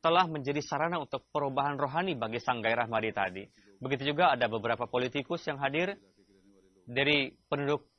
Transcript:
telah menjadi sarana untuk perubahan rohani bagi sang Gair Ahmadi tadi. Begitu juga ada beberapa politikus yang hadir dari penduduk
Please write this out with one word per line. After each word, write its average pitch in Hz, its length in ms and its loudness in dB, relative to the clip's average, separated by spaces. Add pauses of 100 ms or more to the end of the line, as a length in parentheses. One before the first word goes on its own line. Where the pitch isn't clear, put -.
telah 170 240 4
menjadi 147 320 -2
sarana 160 400 -2
untuk 139 320 -6
perubahan 139 480 0
rohani 147 400 -2
bagi 117 240 -4
sang 123 160 0
Gair 113 240 2
Ahmadi 110 320 0
tadi. 98 320 -4 (320)
Begitu 135 320 -2
juga 151 240 4
ada 120 160 2
beberapa 113 320 -2
politikus 127 640 -4
yang 143 160 -6
hadir 165 320 0 (880)
dari 139 640 0
penduduk 143 400 0 (120)